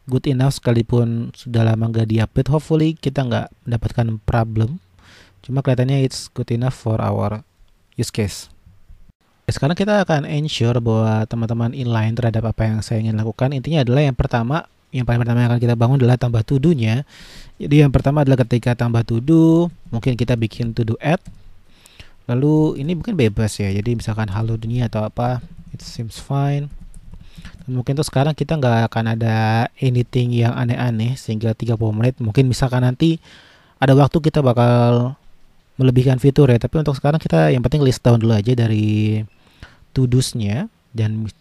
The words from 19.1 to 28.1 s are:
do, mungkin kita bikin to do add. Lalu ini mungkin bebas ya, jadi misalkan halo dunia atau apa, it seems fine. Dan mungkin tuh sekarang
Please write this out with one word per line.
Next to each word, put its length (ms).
do, 480
mungkin 240
kita 160
bikin 400
to 80
do 160
add. 240
Lalu 560
ini 160
mungkin 240
bebas 400
ya, 80
jadi 240
misalkan 400
halo 240
dunia 320
atau 160
apa, 400
it 80
seems 320
fine. 560
Dan 80
mungkin 240
tuh 80
sekarang 240